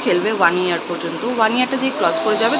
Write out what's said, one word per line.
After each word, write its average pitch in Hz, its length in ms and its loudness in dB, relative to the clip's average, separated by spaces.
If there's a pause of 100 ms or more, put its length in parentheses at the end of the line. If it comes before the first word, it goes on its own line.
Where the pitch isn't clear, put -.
খেলবে 185 280 0
ওয়ান 180 260 2
ইয়ার 180 200 0 (100)
পর্যন্ত। 170 360 -6 (140)
ওয়ান 226 180 2
ইয়ারটা 254 200 0
যেই 262 140 -2
ক্রস 165 340 0
করে 214 120 2
যাবে, 226 240 2